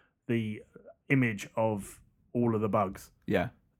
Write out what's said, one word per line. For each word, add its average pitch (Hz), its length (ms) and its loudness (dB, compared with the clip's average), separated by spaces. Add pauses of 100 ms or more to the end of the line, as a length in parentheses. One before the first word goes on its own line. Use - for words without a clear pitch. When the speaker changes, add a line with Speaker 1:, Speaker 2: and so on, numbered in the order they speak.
(260)
Speaker 1:
the 110 360 -2 (460)
image 123 480 2
of 110 440 -2 (340)
all 120 200 2
of 107 60 0
the 107 80 0
bugs. 98 420 -2 (160)
Speaker 2:
Yeah. 90 220 2 (320)